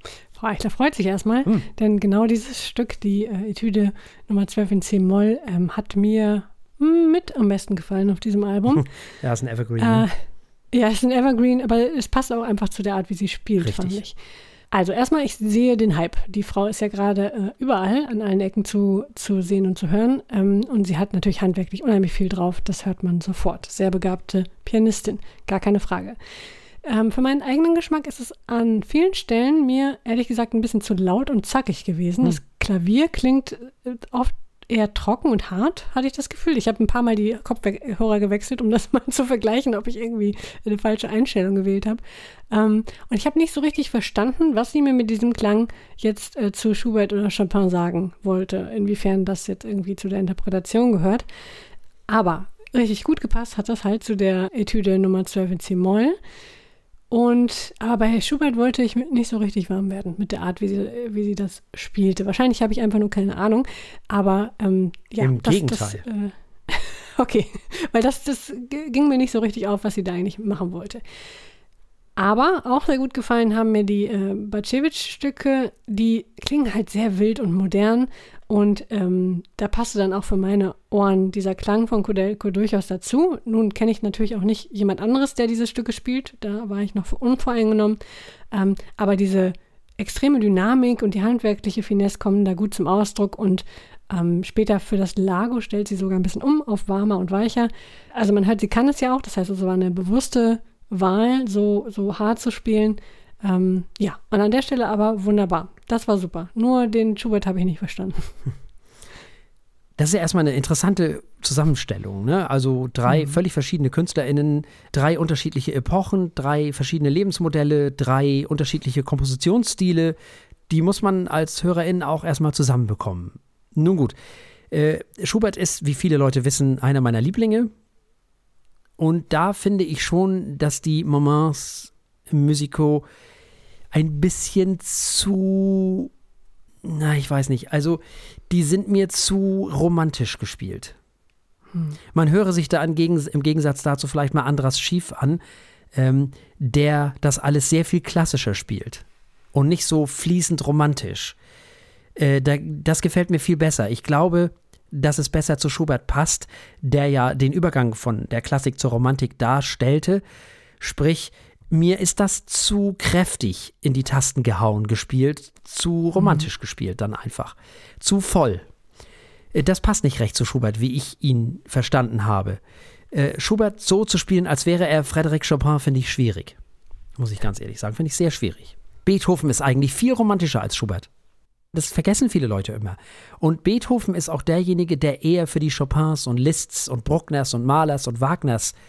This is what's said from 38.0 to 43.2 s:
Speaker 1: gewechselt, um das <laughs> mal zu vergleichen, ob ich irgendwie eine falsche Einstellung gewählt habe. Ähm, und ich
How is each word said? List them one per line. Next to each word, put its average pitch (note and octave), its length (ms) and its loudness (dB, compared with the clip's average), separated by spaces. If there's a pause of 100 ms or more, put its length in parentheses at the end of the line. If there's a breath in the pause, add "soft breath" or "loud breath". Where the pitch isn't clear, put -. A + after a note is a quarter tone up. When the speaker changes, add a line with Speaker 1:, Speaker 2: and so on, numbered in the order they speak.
Speaker 1:
gewechselt, G3+ 420 -2
um A3 80 2
das - 220 0
<laughs> - 20 2
mal B3 160 2
zu C4 140 0
vergleichen, A#3 500 0
ob G#3+ 140 -4
ich A3+ 100 -4
irgendwie A3 380 -2 (280 loud breath)
eine G#3 140 -2
falsche A3 320 -2
Einstellung G#3 460 2
gewählt G3 280 0
habe. A3 140 -2 (520 loud breath)
Ähm, G#3+ 340 2 (260 loud breath)
und A#3 60 0
ich G3+ 100 0